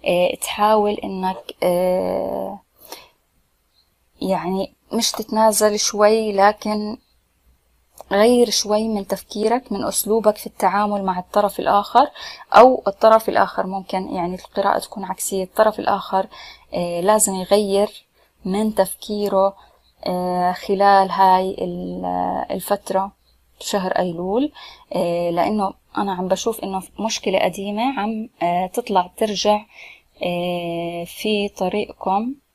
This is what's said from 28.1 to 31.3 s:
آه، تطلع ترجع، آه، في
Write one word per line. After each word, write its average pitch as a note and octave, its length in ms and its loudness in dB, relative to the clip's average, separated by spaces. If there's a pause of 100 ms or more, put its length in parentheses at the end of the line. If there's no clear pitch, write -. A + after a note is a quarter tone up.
آه، F#3+ 240 0
تطلع G3 500 -2
ترجع، G#3 480 0 (580)
آه، F3 840 -4
في G#3 440 -4